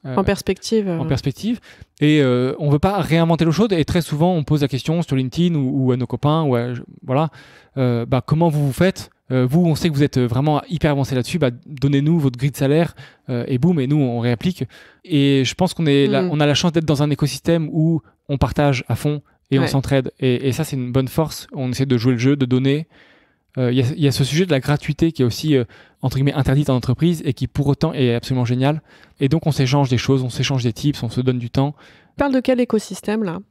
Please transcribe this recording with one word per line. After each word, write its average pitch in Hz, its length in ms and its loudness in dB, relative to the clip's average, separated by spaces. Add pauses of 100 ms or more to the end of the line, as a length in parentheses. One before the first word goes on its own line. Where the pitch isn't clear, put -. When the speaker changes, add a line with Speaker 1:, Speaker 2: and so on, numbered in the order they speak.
Speaker 1:
Euh, 127 120 -8
Speaker 2:
En 196 80 0
perspective, 196 640 -2
euh. 165 120 -4
Speaker 1:
en 165 60 -4
perspective. 160 520 -4 (420)
Et, 151 220 4
euh, 127 360 2
on 147 120 -2
veut 147 80 4
pas 190 220 0
réinventer 165 440 2
l'eau 160 80 2
chaude. 202 200 2
Et 160 120 2
très - 160 0
souvent, 160 340 0
on 151 100 -2
pose 151 180 2
la 139 60 0
question 156 340 -2
sur 139 140 -2
LinkedIn 160 400 0
ou, 135 320 0
ou 127 40 2
à 120 40 2
nos 123 100 -2
copains, 151 380 0
ou 135 100 0
à, 120 200 -2
je, 120 80 -10 (200)
voilà, 143 280 0 (460)
euh, 120 300 0
bah, 127 180 0
comment 165 240 2
vous 147 180 0
vous 135 60 0
faites ? - 380 -2 (220)
Euh, 127 120 2
vous, 165 220 2
on 160 80 2
sait 175 160 0
que 147 40 -6
vous 143 100 2
êtes 135 160 0
vraiment 131 480 0
hyper 156 240 0
avancé 139 240 -2
là-dessus. 139 240 -2
Bah, 131 100 2 (160)
donnez-nous 143 540 0
votre 131 180 -2
grille 135 140 -2
de - 40 -16
salaire, 151 380 2 (340)
euh, 120 200 -4
et 127 100 0
boum, 165 220 2
et 127 80 0
nous, 147 80 2
on 120 240 0
réapplique. 123 440 -2 (400)
Et 139 400 2
je 123 100 -4
pense 185 200 -2
qu'on 165 120 -2
est 139 200 4
là, 202 160 2
Speaker 2:
Mm. 180 80 0
Speaker 1:
on 151 100 -2
a 147 60 4
la 147 80 2
chance 175 180 0
d'être 160 120 0
dans 143 180 2
un 147 80 2
écosystème 151 600 0
où 160 280 2 (280)
on 139 100 -2
partage 139 500 0
à 123 60 0
fond 147 280 -4 (280)
et 135 80 2
on - 40 2
Speaker 2:
Ouais. 151 60 0
Speaker 1:
s'entraide. 135 520 0
Et, 127 280 0
et 123 40 0
ça, 160 100 -4
c'est 143 140 -6
une 123 160 -4
bonne 131 160 0
force. - 440 -4
On 131 200 -4
essaie 135 140 -2
de 127 120 2
jouer 123 140 2
le 117 60 0
jeu, 135 180 2
de 135 100 0
donner. 135 400 0 (720)
Euh, 123 140 0
il 127 60 2
y 131 40 2
a, 120 40 2 (100)
il 180 60 -6
y 143 40 4
a 135 60 2
ce 143 100 -2
sujet 143 240 0
de 175 60 -6
la 135 80 2
gratuité 147 520 0
qui 135 100 -2
est - 20 4
aussi, 139 320 0
euh, 123 80 2 (380)
entre 135 140 -2
guillemets, 139 180 0
interdite 143 360 0
en 127 60 2
entreprise 156 480 0
et 139 80 -2
qui, 127 160 -6
pour 139 180 -4
autant, 151 280 0
est 123 200 2
absolument 123 300 -2
génial. 131 360 0 (380)
Et 139 100 0
donc, 160 200 0
on - 40 2
s'échange 135 360 2
des 123 100 2
choses, 135 240 0
on 127 80 -4
s'échange 131 320 -2
des 120 100 0
tips, - 300 -2
on 120 60 -4
se 117 120 -4
donne 127 200 0
du 120 100 -8
temps. 139 280 -2
Speaker 2:
Tu - 400 -20
parles 277 160 0
de 262 60 2
quel 254 200 0
écosystème, 214 640 -2
là ? 175 140 -6 (120)